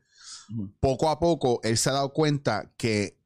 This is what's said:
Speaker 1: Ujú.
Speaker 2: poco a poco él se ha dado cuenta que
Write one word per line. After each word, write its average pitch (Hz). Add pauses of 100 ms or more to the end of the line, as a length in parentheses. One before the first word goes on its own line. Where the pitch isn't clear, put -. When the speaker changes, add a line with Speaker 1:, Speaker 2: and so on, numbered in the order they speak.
(520)
Speaker 1:
Ujú. 104
Speaker 2:
poco 135
a 151
poco 143
él 113
se 117
ha -
dado 139
cuenta 143
que 104